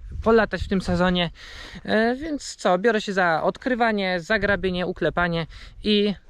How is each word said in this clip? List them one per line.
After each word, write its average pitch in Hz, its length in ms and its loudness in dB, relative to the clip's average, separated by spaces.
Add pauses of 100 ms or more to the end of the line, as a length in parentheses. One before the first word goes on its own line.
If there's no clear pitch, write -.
(240)
polatać 214 400 4
w - 40 -6
tym 190 140 0
sezonie. 180 480 0 (560)
E, 226 300 2
więc 294 400 -8
co, 180 220 2
biorę 214 240 2
się 202 120 -6
za 170 300 2
odkrywanie, 202 760 0
za 208 200 0
grabienie, 185 480 0
uklepanie 170 600 0 (360)
i 208 300 2 (160)